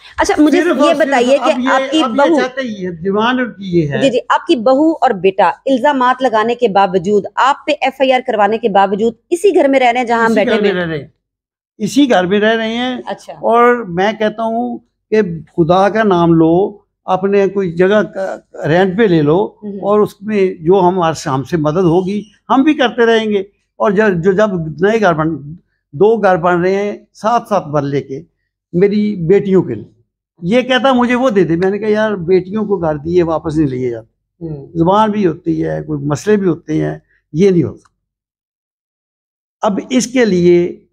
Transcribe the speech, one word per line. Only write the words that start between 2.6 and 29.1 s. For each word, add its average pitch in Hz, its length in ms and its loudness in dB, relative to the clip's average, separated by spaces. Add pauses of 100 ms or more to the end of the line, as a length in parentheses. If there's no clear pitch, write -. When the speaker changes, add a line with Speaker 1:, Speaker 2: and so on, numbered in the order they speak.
Speaker 2:
ही 233 140 -8
है, 180 280 -10
डिमांड 214 360 0
उनकी 196 320 -8
ये 170 160 0
है। 139 140 -4
Speaker 1:
जी, 277 80 2
जी, 247 100 0 (120)
आपकी 302 240 0
बहू 262 380 2
और - 200 0
बेटा 190 400 0 (140)
इल्जामात 254 540 0
लगाने 226 340 0
के 240 120 0
बावजूद, 196 560 0 (140)
आप 269 300 0
पे 311 40 2
एफ़आईआर 262 500 0
करवाने 214 360 0
के 226 120 -2
बावजूद 196 460 2 (160)
इसी 359 200 2
घर 302 160 4
में 269 120 2
रह 254 100 2
रहे 240 100 0
हैं 247 80 -2
जहां 233 140 0
हम 226 100 2
Speaker 2:
इसी 220 40 0
Speaker 1:
बैठे 208 160 0
Speaker 2:
घर 214 100 0
में 202 100 2
Speaker 1:
हुए 180 80 -2
हैं? 175 80 -4
Speaker 2:
रह 160 40 -6
रहे 156 80 -6
हैं, - 140 -16 (640)
इसी 254 280 2
घर 185 180 2
में 196 140 0
रह 214 140 2
रहे 226 200 -2
हैं। 247 300 -6
Speaker 1:
अच्छा। 196 300 -12
Speaker 2:
और 233 520 2
मैं 190 320 -2
कहता 214 260 -4
हूँ 240 440 -6 (260)
कि 175 320 -2 (100)
खुदा 175 340 2
का 220 140 0
नाम 175 300 2
लो, 165 500 2 (240)
अपने 196 400 0
कोई 190 240 -4
जगह 190 320 2
क-, - 400 -10 (220)
रेंट 180 320 0
पे 226 100 4
ले 165 140 2
लो, 165 420 0
Speaker 1:
हम्म। 202 160 -12
Speaker 2:
और 202 220 0
उसमें 190 640 -4
जो 190 140 4
हमारे, 180 500 0
हमसे 135 280 -4
मदद 156 260 0
होगी 185 480 0 (180)
हम 262 140 0
भी 311 100 2
करते 247 320 0
रहेंगे। 220 440 0 (300)
और 220 140 0
जब, 214 160 2
जो, 180 240 0
जब 180 480 -2
नए 220 180 2
घर 185 140 2
बन, 156 440 -4 (380)
दो 208 220 2
घर 190 200 2
बन 175 160 0
रहे 180 220 0
हैं 202 380 -6
साथ 233 260 -2
साथ 208 220 -2
बन 147 220 -4
लेके 139 420 -6 (500)
मेरी 208 400 0